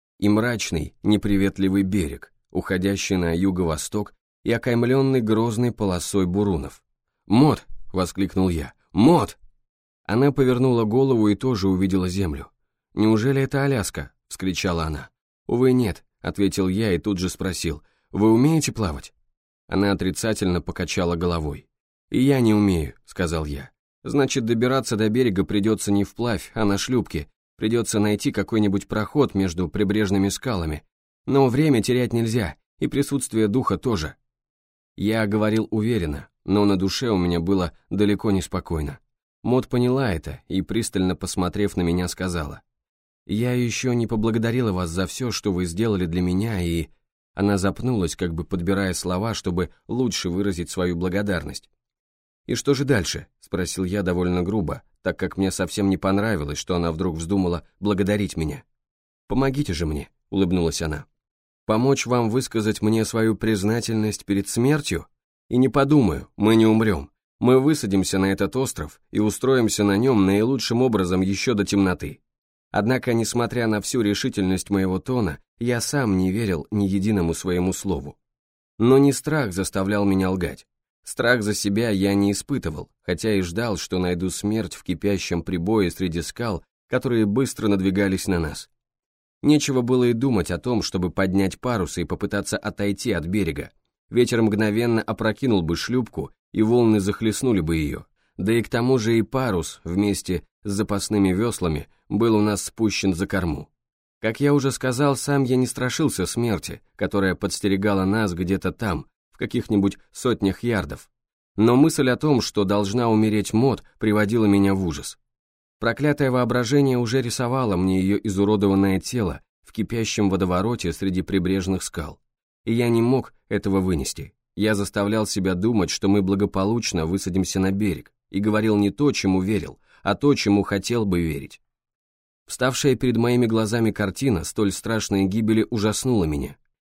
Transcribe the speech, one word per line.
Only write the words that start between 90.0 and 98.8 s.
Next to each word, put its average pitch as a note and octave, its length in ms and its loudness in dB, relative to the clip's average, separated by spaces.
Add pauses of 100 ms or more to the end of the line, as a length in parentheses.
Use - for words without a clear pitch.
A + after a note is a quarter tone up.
и A#2+ 80 4
думать A#2 400 0
о E2+ 60 -2
том, A#2 240 -2
чтобы F2+ 280 -2
поднять F#2+ 480 0
парус A2+ 400 -4
и F2 60 -2
попытаться G2+ 540 -4
отойти G2+ 540 -4
от E2 140 -4
берега. E2+ 460 -4 (380)
Ветер A#2 320 2
мгновенно A2 600 2
опрокинул G#2+ 600 0
бы E2 140 -2
шлюпку, A#2 540 -4 (220)
и A2 100 2
волны A2 380 4
захлестнули G#2 600 0
бы E2 160 -2
ее. D2+ 280 -4 (320)
Да G2 160 -2
и A#2 100 2
к A2 60 -8
тому B2 300 2